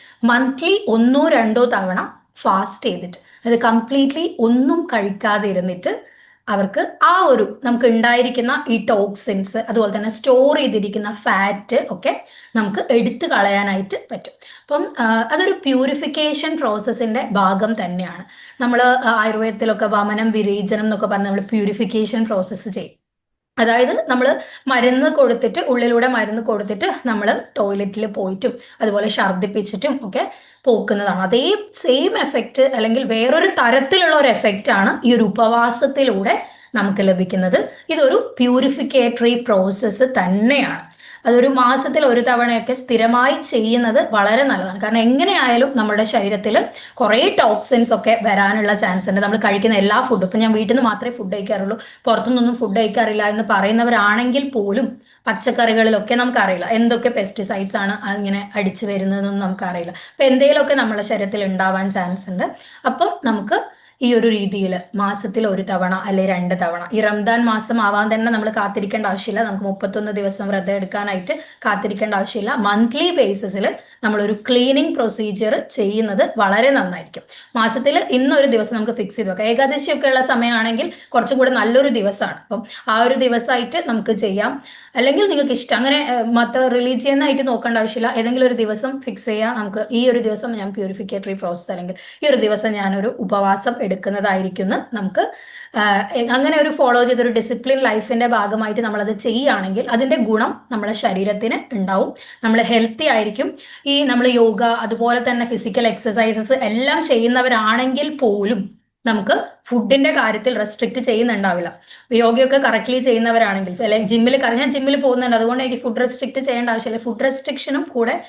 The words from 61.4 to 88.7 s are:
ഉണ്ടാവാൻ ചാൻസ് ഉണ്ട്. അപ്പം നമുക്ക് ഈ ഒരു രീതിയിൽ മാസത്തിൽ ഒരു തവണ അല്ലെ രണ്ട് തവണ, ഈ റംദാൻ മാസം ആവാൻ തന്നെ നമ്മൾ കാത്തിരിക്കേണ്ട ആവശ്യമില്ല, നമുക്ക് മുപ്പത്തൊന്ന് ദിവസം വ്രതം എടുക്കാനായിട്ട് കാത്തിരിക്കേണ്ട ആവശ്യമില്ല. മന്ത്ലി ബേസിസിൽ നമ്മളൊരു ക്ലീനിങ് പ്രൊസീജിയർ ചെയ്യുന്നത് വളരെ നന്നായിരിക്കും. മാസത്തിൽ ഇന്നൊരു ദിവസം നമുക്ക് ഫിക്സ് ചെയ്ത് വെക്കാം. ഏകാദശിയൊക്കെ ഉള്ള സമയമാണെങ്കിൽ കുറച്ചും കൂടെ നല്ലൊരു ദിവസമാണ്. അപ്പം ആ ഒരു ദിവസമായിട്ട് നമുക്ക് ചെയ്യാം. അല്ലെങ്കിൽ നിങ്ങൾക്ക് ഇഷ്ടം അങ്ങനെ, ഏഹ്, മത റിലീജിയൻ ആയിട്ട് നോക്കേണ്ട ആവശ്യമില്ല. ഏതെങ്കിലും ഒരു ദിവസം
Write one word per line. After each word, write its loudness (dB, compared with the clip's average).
ഉണ്ടാവാൻ 0
ചാൻസ് -4
ഉണ്ട്. -4
അപ്പം 0
നമുക്ക് -2
ഈ 4
ഒരു 4
രീതിയിൽ -2
മാസത്തിൽ -2
ഒരു -2
തവണ -2
അല്ലെ 0
രണ്ട് -2
തവണ, -4
ഈ 0
റംദാൻ 0
മാസം 0
ആവാൻ 0
തന്നെ 0
നമ്മൾ -2
കാത്തിരിക്കേണ്ട -4
ആവശ്യമില്ല, -4
നമുക്ക് -6
മുപ്പത്തൊന്ന് -6
ദിവസം -4
വ്രതം -2
എടുക്കാനായിട്ട് -4
കാത്തിരിക്കേണ്ട -2
ആവശ്യമില്ല. -4
മന്ത്ലി 2
ബേസിസിൽ 0
നമ്മളൊരു 0
ക്ലീനിങ് 2
പ്രൊസീജിയർ -2
ചെയ്യുന്നത് 0
വളരെ 4
നന്നായിരിക്കും. -2
മാസത്തിൽ 2
ഇന്നൊരു 4
ദിവസം 0
നമുക്ക് -2
ഫിക്സ് -6
ചെയ്ത് -2
വെക്കാം. -2
ഏകാദശിയൊക്കെ 0
ഉള്ള 4
സമയമാണെങ്കിൽ 0
കുറച്ചും 0
കൂടെ 4
നല്ലൊരു 4
ദിവസമാണ്. -2
അപ്പം -8
ആ 2
ഒരു 4
ദിവസമായിട്ട് 0
നമുക്ക് -2
ചെയ്യാം. -2
അല്ലെങ്കിൽ 2
നിങ്ങൾക്ക് 0
ഇഷ്ടം -2
അങ്ങനെ, 2
ഏഹ്, 0
മത 0
റിലീജിയൻ 2
ആയിട്ട് 0
നോക്കേണ്ട -2
ആവശ്യമില്ല. -2
ഏതെങ്കിലും 2
ഒരു 2
ദിവസം -4